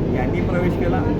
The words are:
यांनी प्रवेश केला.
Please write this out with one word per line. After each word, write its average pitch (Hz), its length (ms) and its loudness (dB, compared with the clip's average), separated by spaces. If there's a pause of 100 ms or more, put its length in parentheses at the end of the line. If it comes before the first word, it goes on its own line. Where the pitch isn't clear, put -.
(160)
यांनी - 260 0
प्रवेश 175 320 0
केला. - 240 0 (220)